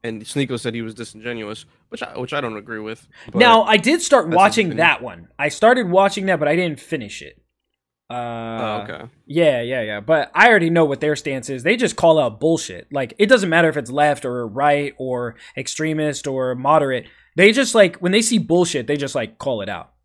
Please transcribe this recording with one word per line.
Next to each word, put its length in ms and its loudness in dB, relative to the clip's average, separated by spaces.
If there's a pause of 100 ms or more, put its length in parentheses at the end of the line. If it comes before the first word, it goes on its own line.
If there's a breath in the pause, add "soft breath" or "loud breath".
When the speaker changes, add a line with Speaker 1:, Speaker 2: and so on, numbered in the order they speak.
Speaker 1:
and 180 -8
Sneako 380 -4
said 140 -6
he 80 -6
was 120 -10
disingenuous, 680 -12 (240)
which 140 -12
I, 160 -12
which 160 -8
I 80 -2
don't 160 -8
agree 220 -12
with. 280 -12 (240 loud breath)
But 40 -4
Speaker 2:
Now, 260 4
I 160 2
did 240 0
start 240 4
Speaker 1:
that's 80 -4
his 20 4
Speaker 2:
watching 300 4
Speaker 1:
opinion. 100 -6 (100)
Speaker 2:
that 160 0
one. 260 -16 (100)
I 100 -2
started 420 2
watching 360 2
that, 120 0
but 100 0
I 60 2
didn't 240 -2
finish 440 -10
it. 180 -20 (720)
Uh, 40 -10
Speaker 1:
Oh, 720 -8
okay. 160 -14 (220)
Speaker 2:
yeah, 360 2
yeah, 200 -4
yeah. 180 -6
But 340 0
I 140 8
already 220 4
know 140 6
what 160 -2
their 160 0
stance 340 -8
is. 120 -8
They 140 2
just 200 -2
call 220 6
out 220 -2
bullshit. 520 -2
Like, 260 -6
it 80 4
doesn't 240 2
matter 180 4
if 100 -2
it's 120 -8
left 360 0
or 200 -6
right 520 0
or 380 -6 (200 loud breath)
extremist 680 -4
or 280 -2
moderate. 520 0 (320 soft breath)
They 140 6
just, 200 0
like, 260 4
when 120 0
they 100 4
see 180 0
bullshit, 500 0
they 80 0
just, 180 -4
like, 240 -6
call 240 -4
it 60 -8
out. 240 -12 (120)